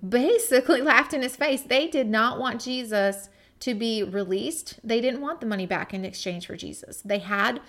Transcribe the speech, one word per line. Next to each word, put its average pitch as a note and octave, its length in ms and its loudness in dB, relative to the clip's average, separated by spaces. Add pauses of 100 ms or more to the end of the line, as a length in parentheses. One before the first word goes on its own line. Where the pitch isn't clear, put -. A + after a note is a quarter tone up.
basically C4 760 4
<laughs> D4 100 6
laughed C4 220 4
in C4+ 80 0
his B3+ 140 -4
face. C#4 260 0
They C#4 240 2
did C4+ 220 0
not A3 300 2
want A#3 220 -4
Jesus G#3+ 720 -2 (300)
to B3 140 -2
be A3 280 0
released. G3 800 -4
They A3+ 180 2
didn't B3+ 200 0
want D4 200 -6
the A#3+ 60 -6
money G3 200 -2
back F3+ 280 -4
in F#3+ 100 -6
exchange F3+ 420 -8
for - 100 -10
Jesus. - 460 -14
They G3+ 180 -2
had G3+ 480 0